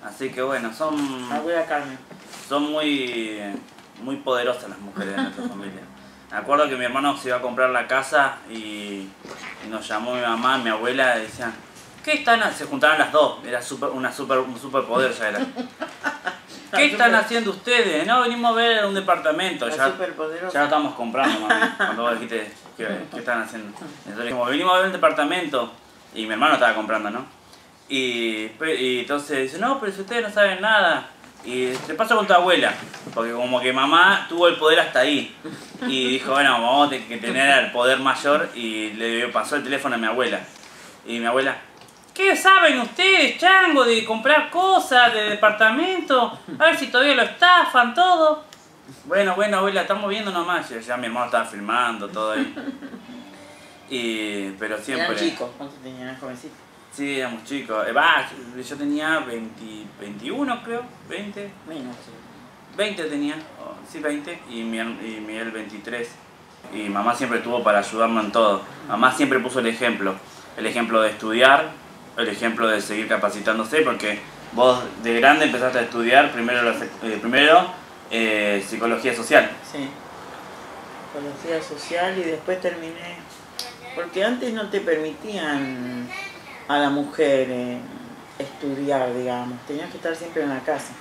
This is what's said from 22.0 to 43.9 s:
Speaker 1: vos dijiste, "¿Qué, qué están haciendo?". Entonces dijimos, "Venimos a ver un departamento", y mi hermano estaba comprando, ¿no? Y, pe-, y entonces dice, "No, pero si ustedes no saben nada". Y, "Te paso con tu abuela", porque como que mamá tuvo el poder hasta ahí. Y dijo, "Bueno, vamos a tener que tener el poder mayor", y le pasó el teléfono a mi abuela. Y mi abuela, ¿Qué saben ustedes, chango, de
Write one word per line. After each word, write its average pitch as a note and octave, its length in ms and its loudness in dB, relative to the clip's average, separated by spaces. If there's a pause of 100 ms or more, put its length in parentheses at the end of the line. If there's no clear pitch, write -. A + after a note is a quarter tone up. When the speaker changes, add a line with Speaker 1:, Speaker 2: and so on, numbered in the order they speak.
Speaker 1:
vos A#2+ 100 0
dijiste, A2+ 380 -6 (260)
"¿Qué, A2+ 100 -6 (240)
qué A#2+ 80 -12
están A#2 220 -4
haciendo?". A2 360 -12 (280)
Entonces G#2+ 200 -10
dijimos, B2 240 -2
"Venimos F3 240 2
a F3+ 40 6
ver F#3 100 4
un F#3+ 60 -4
departamento", D3+ 800 0 (440)
y A2 100 -6
mi A2 80 -4
hermano C#3+ 220 2
estaba A#2 180 4
comprando, G#2+ 380 -2
¿no? B2+ 140 -8 (640)
Y, A#2 600 -2
pe-, D3+ 320 -4
y B2+ 200 0
entonces C#3+ 420 -4
dice, C#3 160 -6
"No, C4 200 0
pero G#3 120 -4
si F#3+ 100 -10
ustedes A3+ 220 -4
no G#3 80 -4
saben G3 300 4
nada". G3 480 2 (340)
Y, B2+ 280 -2
"Te C3 220 -8
paso A3 220 2
con G3+ 100 4
tu F#3+ 80 6
abuela", E3+ 400 6 (400)
porque A#2 200 -2
como B2 260 0
que B2+ 140 0
mamá E3 560 6
tuvo E3+ 180 4
el E3 100 6
poder D#3+ 220 6
hasta D#3 220 2
ahí. C3 340 0 (520)
Y C3 220 0
dijo, B2+ 220 -2
"Bueno, C3+ 220 6
vamos B2 340 4
a - 40 0
tener A2+ 160 -8
que A#2 100 -8
tener B2+ 480 4
el - 60 -8
poder B2+ 280 4
mayor", C#3+ 560 2
y A2 380 -4
le A#2 340 -2
pasó A2 300 -2
el B2+ 60 -4
teléfono C3+ 320 -2
a - 20 -2
mi A2+ 100 0
abuela. A2+ 320 0 (640)
Y A#2 140 -6
mi A#2 60 -4
abuela, B2+ 300 2 (680)
¿Qué F#4+ 140 6
saben E4+ 440 6
ustedes, E4 600 2
chango, F4 440 6
de A3+ 220 4